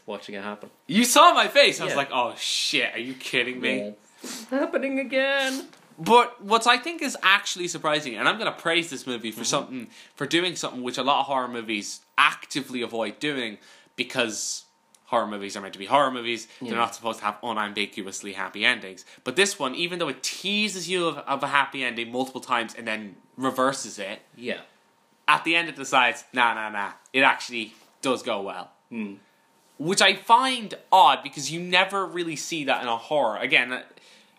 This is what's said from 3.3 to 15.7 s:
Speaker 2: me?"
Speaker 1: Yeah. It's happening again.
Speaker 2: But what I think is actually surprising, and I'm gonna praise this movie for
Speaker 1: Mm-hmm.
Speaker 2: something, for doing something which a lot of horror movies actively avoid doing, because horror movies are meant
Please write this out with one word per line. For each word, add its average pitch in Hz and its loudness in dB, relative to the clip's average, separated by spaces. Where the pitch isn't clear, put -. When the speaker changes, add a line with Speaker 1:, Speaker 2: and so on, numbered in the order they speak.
Speaker 2:
me?" 127 0
Speaker 1:
Yeah. 107 -6
It's 233 -12
happening 269 -2
again. 269 -2
Speaker 2:
But 226 6
what 226 2
I 240 6
think 320 -6
is 277 -6
actually 185 2
surprising, 151 -2
and 123 4
I'm 196 2
gonna 208 -2
praise 170 0
this 131 -10
movie 117 -6
for 104 -10
Speaker 1:
Mm-hmm. - -6
Speaker 2:
something, 127 -2
for 143 -6
doing 170 0
something 127 -8
which 123 -6
a 135 -2
lot 127 4
of 139 0
horror 131 -2
movies 113 -6
actively 131 0
avoid 110 -4
doing, 127 -4
because 120 -4
horror 113 0
movies 101 -8
are 101 -8
meant 95 -12